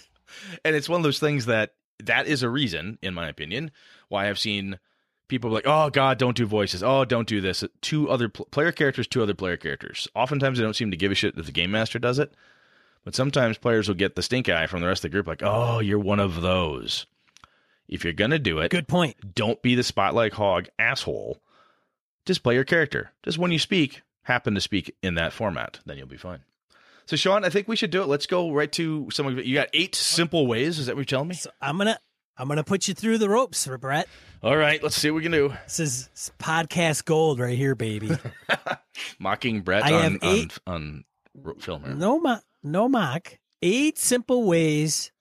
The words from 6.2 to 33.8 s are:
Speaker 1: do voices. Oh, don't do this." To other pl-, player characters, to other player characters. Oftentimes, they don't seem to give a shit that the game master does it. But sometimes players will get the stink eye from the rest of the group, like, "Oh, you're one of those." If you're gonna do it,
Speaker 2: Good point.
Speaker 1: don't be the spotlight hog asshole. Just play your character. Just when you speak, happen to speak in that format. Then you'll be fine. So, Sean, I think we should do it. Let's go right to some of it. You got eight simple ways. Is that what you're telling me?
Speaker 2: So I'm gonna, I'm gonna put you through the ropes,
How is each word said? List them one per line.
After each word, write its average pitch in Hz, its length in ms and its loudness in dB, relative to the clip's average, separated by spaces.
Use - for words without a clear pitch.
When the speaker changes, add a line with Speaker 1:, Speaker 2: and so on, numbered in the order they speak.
Speaker 1:
do 120 100 2
voices. 101 380 0
Oh, 131 200 4
don't 117 220 0
do 104 140 0
this." 92 240 -2
To 151 280 0
other 120 180 2
pl-, - 240 -10
player 160 180 2
characters, 135 380 0
to 123 140 0
other 101 120 0
player 87 220 -2
characters. - 580 -8
Oftentimes, 135 440 0
they 113 60 2
don't 110 120 -2
seem 110 160 0
to 87 40 -2
give 98 140 2
a 98 60 2
shit - 180 0
that 78 120 -8
the 67 60 -12
game 87 200 0
master 110 260 0
does 120 220 0
it. 151 120 -2
But - 120 -12
sometimes 131 420 2
players 110 300 2
will 98 80 0
get 95 180 0
the 90 80 -2
stink 127 260 -2
eye 82 200 2
from 87 140 -4
the 87 40 0
rest 95 180 0
of 80 60 -4
the 85 40 -10
group, 98 120 -4
like, 80 160 -6
"Oh, 117 380 0
you're 104 180 2
one 101 220 2
of 90 220 0
those." 85 640 -2
If - 160 -8
you're 85 80 -2
gonna 110 260 2
do 87 220 0
it, 82 100 0
Speaker 2:
Good 175 180 -2
point. 139 460 0
Speaker 1:
don't 110 280 0
be 123 120 4
the 123 80 2
spotlight 101 520 2
hog 98 340 2
asshole. 78 600 -4
Just - 200 0
play 120 100 4
your 131 100 4
character. 156 460 0
Just 160 140 -4
when 180 140 2
you 160 60 2
speak, - 440 0
happen 120 320 0
to 95 60 0
speak - 420 -4
in 90 120 -2
that 82 180 0
format. 82 540 -6
Then 73 120 -14
you'll 67 80 -16
be 69 120 -18
fine. 87 220 -12
So, 165 60 -2
Sean, 190 300 2
I 180 60 2
think 202 180 0
we 220 80 -2
should 185 160 0
do 190 100 2
it. 156 60 -2
Let's 143 180 0
go 175 240 0
right 151 220 0
to 156 400 -4
some 143 160 -2
of 127 100 -4
it. - 60 -8
You 127 100 0
got 139 180 2
eight 170 220 0
simple 160 540 2
ways. 147 320 0
Is 123 60 -4
that 117 100 -4
what 139 60 -4
you're - 20 -2
telling 139 240 -2
me? 180 80 -8
Speaker 2:
So - 140 -12
I'm 143 160 -2
gonna, 214 220 0
I'm 131 120 -6
gonna 147 160 0
put 196 240 -2
you 190 60 -4
through 226 240 0
the 214 100 2
ropes, 214 360 2